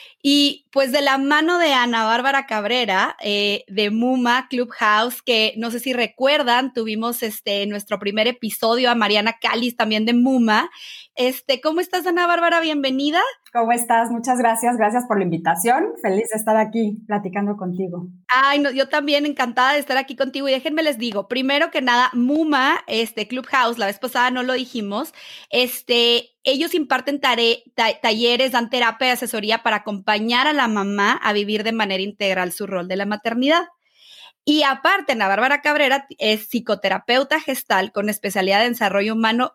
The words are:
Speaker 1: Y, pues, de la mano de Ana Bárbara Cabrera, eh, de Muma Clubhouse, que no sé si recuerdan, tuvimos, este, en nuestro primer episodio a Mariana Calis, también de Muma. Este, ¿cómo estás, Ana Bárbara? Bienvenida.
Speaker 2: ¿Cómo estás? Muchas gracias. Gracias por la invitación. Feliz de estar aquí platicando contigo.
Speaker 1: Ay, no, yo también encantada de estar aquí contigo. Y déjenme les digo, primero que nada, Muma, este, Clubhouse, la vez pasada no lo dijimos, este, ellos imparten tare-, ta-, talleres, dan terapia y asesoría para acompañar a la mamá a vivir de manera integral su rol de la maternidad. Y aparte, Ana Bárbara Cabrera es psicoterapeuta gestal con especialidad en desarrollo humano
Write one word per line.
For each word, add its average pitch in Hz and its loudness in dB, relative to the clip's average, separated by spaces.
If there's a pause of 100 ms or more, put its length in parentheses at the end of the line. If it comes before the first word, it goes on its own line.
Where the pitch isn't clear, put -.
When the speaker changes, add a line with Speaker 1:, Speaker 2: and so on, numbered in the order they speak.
(220)
Speaker 1:
Y, 285 2
pues, 269 2
de 285 2
la 269 2
mano 311 2
de 330 2
Ana 240 2
Bárbara 262 0
Cabrera, 214 0
eh, 208 -2
de 208 -2
Muma 247 0
Clubhouse, 240 0
que 220 0
no 226 -6
sé 233 -6
si 254 -4
recuerdan, 254 0
tuvimos, 226 -4
este, 208 -4
en 208 -4
nuestro 208 -6
primer 208 -2
episodio 240 0
a 240 4
Mariana 214 0
Calis, 233 -2
también 214 0
de 240 2
Muma. 240 4 (460)
Este, 254 -2
¿cómo 320 0
estás, 359 -4
Ana 349 2
Bárbara? 339 2
Bienvenida. 294 0 (320)
Speaker 2:
¿Cómo 233 2
estás? 240 2
Muchas 233 -2
gracias. 240 2
Gracias 226 2
por 208 0
la 190 2
invitación. 180 0
Feliz 208 0
de 220 -4
estar 220 2
aquí 220 0 (100)
platicando 202 -4
contigo. 180 -6 (200)
Speaker 1:
Ay, 269 2
no, 285 0
yo 269 -2
también 294 0
encantada 262 0
de 294 0
estar 262 -2
aquí 269 -4
contigo. 269 -4
Y - 0
déjenme 302 -2
les 294 0
digo, 214 -6
primero 277 0
que 302 -4
nada, 247 2
Muma, 285 2
este, 220 -4
Clubhouse, 247 -2
la 214 -2
vez 202 -4
pasada 247 0
no 254 -2
lo 254 -2
dijimos, 247 -6 (360)
este, 240 0 (120)
ellos 277 0
imparten 277 -2
tare-, 233 2 (120)
ta-, 226 0
talleres, 240 2
dan 226 0
terapia 240 0
y 254 2
asesoría 226 -2
para 214 0
acompañar 214 0
a 302 2
la 262 2
mamá 202 0
a 220 -2
vivir 208 -2
de 220 -2
manera 196 -2
integral 190 -2
su 202 -8
rol 185 -4
de 190 -4
la 196 -2
maternidad. 240 0 (840)
Y 294 2
aparte, 294 0
Ana 220 0
Bárbara 254 2
Cabrera 285 2 (120)
es 214 0
psicoterapeuta 240 0
gestal 220 -2
con 202 -2
especialidad 202 0
en 240 0
desarrollo 202 0
humano 226 0